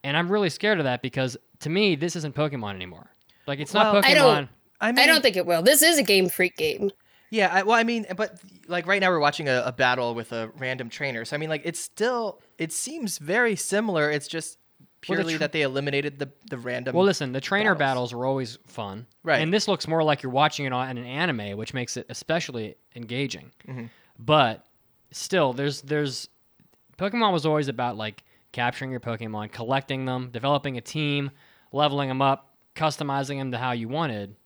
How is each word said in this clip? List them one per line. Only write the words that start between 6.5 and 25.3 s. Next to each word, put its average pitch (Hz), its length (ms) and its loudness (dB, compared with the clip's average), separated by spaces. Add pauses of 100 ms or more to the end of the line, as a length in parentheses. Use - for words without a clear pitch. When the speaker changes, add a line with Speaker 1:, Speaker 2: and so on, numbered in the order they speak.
Speaker 3:
game. 190 340 -2 (400)
Speaker 2:
Yeah, 208 220 2
I, 190 120 4
well, 226 120 4
I 226 60 4
mean, 233 240 -2 (100)
but, 208 220 -4 (300)
like, 175 180 -2
right 196 140 2
now 185 100 4
we're 175 80 2
watching 147 300 2
a, 127 180 4
a 127 60 -2
battle 123 420 2
with 113 180 -8
a 113 260 -6
random 127 300 -6
trainer. 120 360 -6
So, 131 120 -8
I - 20 -4
mean, 156 120 -4
like, 151 140 -4
it's 170 160 -6
still, 226 600 -4 (160)
it 165 160 -6
seems 262 460 -6
very 202 380 0
similar. 180 560 0
It's 147 160 -4
just - 300 -8 (200)
Speaker 1:
Well, - 80 -20 (300)
the 196 60 0
Speaker 2:
purely 165 120 0
Speaker 1:
tr- 156 60 -4
Speaker 2:
that 147 100 0
they 156 120 0
eliminated 139 580 -2
the, 139 100 -6 (180)
the 139 80 -8
random 123 380 -6
Speaker 1:
Well, 180 100 4
listen, 160 280 2
the 135 80 -2
trainer 202 340 2
Speaker 2:
battles. 131 360 2
Speaker 1:
battles 120 40 -10
were 120 120 -4
always 131 320 -2 (100)
fun. 104 400 -10 (160)
Speaker 2:
Right. 147 160 2
Speaker 1:
And 160 120 2
this 208 140 2
looks 185 220 -2
more 160 160 2
like 151 180 2
you're 131 80 -6
watching 143 360 2
it 131 60 -2
on, 127 180 -2
in 123 80 -6
an 120 60 -10
anime, 123 540 -4
which 110 160 -8
makes 123 220 -6
it 123 140 -10
especially 127 680 -4 (180)
engaging. 120 560 -8 (160)
Speaker 2:
Mm-hmm. 127 200 -12 (340)
Speaker 1:
But 143 440 2 (460)
still, 156 420 0